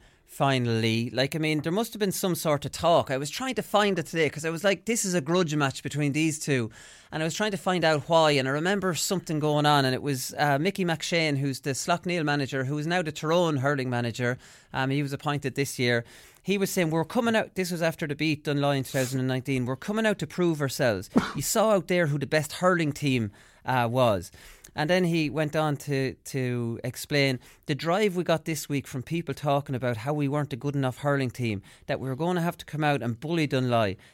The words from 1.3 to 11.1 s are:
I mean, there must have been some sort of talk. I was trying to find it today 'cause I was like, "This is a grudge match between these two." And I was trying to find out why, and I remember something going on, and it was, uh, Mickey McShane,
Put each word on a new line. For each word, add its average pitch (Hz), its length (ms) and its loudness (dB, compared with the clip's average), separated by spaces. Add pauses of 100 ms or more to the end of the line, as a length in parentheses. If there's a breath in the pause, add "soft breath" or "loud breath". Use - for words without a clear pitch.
I - 20 -2
mean, 156 220 0
there 165 100 -2
must 226 220 -2
have 202 80 -6
been 202 100 0
some 175 240 -2
sort 147 300 0
of 131 80 -8
talk. 160 380 4
I 131 80 -2
was 147 100 -6
trying 254 280 -6
to 208 60 -2
find 202 360 2
it 151 80 -4
today 160 240 0
'cause 151 160 -8
I 160 40 -2
was 165 140 -4
like, 196 220 0
"This 226 180 0
is 185 80 -2
a 175 80 2
grudge 160 340 2
match 143 280 0
between 143 300 -2
these 151 260 2
two." 127 320 0 (420 loud breath)
And 156 100 -2
I 160 40 0
was 160 80 -4
trying 214 160 0
to 190 80 -4
find 180 260 0
out 156 240 2
why, 160 220 6
and 135 180 2
I 131 40 0
remember 180 420 0
something 170 440 -2
going 147 280 2
on, 143 180 6
and 127 100 2
it 120 60 -2
was, 131 380 -4
uh, 143 200 4
Mickey 190 240 0
McShane, 165 540 0